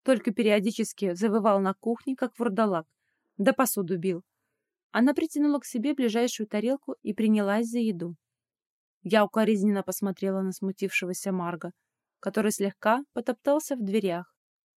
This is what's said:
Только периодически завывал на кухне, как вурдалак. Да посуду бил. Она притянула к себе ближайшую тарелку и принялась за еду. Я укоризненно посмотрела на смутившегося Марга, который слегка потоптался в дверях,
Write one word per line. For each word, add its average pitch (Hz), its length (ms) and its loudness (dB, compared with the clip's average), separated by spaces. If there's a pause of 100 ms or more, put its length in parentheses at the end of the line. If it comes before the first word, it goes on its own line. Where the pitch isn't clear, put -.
Только 247 300 0
периодически 208 800 0
завывал 202 460 2
на 190 140 0
кухне, 240 420 -4
как - 220 -6
вурдалак. 202 480 0 (500)
Да 226 160 2
посуду 196 460 -2
бил. 180 240 -2 (680)
Она 247 240 4
притянула 294 460 0
к - 40 -18
себе 254 300 -2
ближайшую 233 540 0
тарелку 247 540 -2
и 214 120 -4
принялась 214 540 2
за 233 100 -4
еду. 175 380 -2 (840)
Я 208 220 4
укоризненно 208 580 2
посмотрела 190 600 -2
на 190 100 -2
смутившегося 190 800 -4
Марга, 175 400 -6 (480)
который 208 320 0
слегка 214 500 0 (120)
потоптался 277 600 -2
в 240 60 -4
дверях, 190 520 -2 (420)